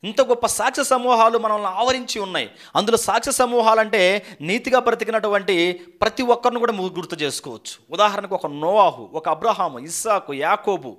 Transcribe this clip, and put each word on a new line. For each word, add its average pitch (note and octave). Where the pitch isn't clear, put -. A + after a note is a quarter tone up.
ఇంత G#3+
గొప్ప A#3+
సాక్ష్య B3+
సమూహాలు A#3+
మనల్ని G#3+
ఆవరించి A#3
ఉన్నాయి. E3+
అందులో G#3
సాక్ష్య A3+
సమూహాలంటే A3
నీతిగా A#3+
బ్రతికినటువంటి G#3
ప్రతి G#3
ఒక్కరిని A#3+
కూడా A#3
ము-, F#3
గుర్తు E3+
చేసుకోవచ్చు. C#3
ఉదాహరణకు G3
ఒక F3
నోవాహు, D3+
ఒక D#3+
అబ్రహాము, E3
ఇస్సాకు, D#3+
యాకోబు. D#3